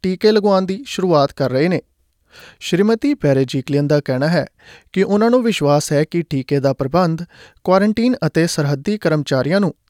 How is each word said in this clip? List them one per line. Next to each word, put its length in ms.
ਟੀਕੇ 300
ਲਗਵਾਉਣ 340
ਦੀ 200
ਸ਼ੁਰੂਆਤ 460
ਕਰ 180
ਰਹੇ 180
ਨੇ। 120
ਸ਼੍ਰੀਮਤੀ 540
ਬੈਰਜਿਕਲੀਅਨ 720
ਦਾ 120
ਕਹਿਣਾ 280
ਹੈ 180
ਕਿ 100
ਉਹਨਾਂ 280
ਨੂੰ 120
ਵਿਸ਼ਵਾਸ 500
ਹੈ 120
ਕਿ 180
ਟੀਕੇ 380
ਦਾ 120
ਪ੍ਰਬੰਧ 520
ਕੁਆਰੰਟੀਨ 520
ਅਤੇ 200
ਸਰਹੱਦੀ 520
ਕਰਮਚਾਰੀਆਂ 600
ਨੂੰ 140